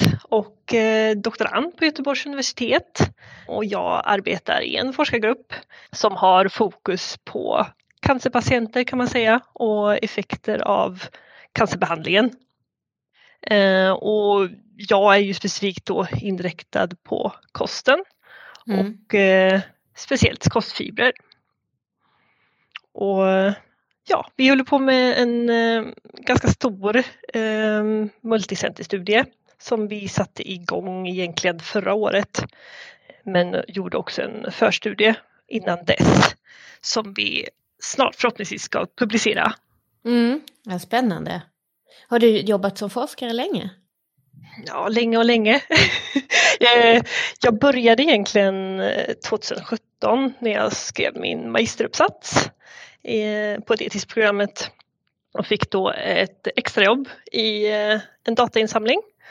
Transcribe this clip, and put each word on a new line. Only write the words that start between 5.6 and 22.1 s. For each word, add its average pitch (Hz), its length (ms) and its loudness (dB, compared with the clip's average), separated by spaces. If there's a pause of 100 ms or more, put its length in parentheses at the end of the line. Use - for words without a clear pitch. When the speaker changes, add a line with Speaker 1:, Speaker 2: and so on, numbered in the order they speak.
Speaker 1:
som 202 240 0
har 190 320 6
fokus - 760 -4
på - 420 -2 (340)
cancerpatienter, 247 840 0
kan 254 140 -4
man 247 100 0
säga, 233 320 2 (120)
och 208 520 0
effekter - 580 -6
av 190 400 -2 (500)
cancerbehandlingen. 165 800 0 (1160)
Eh, 190 440 4
och 202 580 2 (280)
jag 202 380 4
är 202 60 8
ju 196 140 0
specifikt 190 520 -6
då 185 200 -2 (140)
inriktad 180 680 -4 (140)
på - 300 -6 (200)
kosten - 520 -2 (600)
Speaker 2:
Mm. 196 140 0 (280)
Speaker 1:
och, - 60 -2
eh, 190 460 4 (360)
speciellt - 520 0
kostfibrer. - 640 -2 (1800)